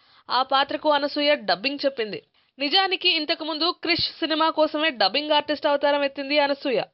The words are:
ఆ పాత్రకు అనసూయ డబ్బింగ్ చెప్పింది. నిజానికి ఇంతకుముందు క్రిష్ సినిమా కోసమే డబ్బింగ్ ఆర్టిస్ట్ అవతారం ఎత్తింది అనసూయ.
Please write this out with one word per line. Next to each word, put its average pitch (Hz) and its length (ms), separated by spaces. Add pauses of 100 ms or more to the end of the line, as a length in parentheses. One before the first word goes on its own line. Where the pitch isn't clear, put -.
(300)
ఆ 247 140
పాత్రకు 285 480
అనసూయ 294 440
డబ్బింగ్ 220 500
చెప్పింది. 220 380 (360)
నిజానికి 370 500
ఇంతకుముందు 320 600
క్రిష్ - 480
సినిమా 320 300
కోసమే 311 400
డబ్బింగ్ 254 420
ఆర్టిస్ట్ 294 360
అవతారం 285 360
ఎత్తింది 277 360
అనసూయ. 277 420 (120)